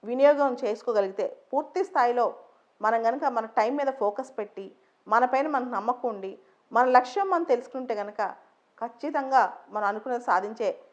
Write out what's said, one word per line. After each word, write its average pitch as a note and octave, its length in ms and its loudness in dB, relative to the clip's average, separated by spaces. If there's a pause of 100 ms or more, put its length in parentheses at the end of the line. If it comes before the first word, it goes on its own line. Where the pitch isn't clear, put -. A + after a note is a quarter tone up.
వినియోగం C4+ 600 4
చేసుకోగలిగితే, G#3 880 -2
పూర్తి D4+ 320 -2
స్థాయిలో A#3+ 500 2 (460)
మనం A3+ 220 0
కనుక B3 220 0
మన A#3+ 220 -2
టైం A3+ 300 0
మీద C#4+ 100 0
ఫోకస్ B3+ 520 -4
పెట్టి, G3+ 380 -10 (320)
మన A3+ 160 4
పైన C4+ 240 0
మనకు B3+ 200 -2
నమ్మకం A#3+ 400 -4
ఉండి, F#3+ 300 -10 (340)
మన A#3 120 4
లక్ష్యం B3+ 460 4
మనం E4+ 120 2
తెలుసుకుంటే B3+ 520 -2
కనుక G#3 400 -6 (500)
ఖచ్చితంగా C4 760 0 (100)
మనం G#3 160 -4
అనుకున్నది A3 400 -4
సాధించే G#3 580 -2 (100)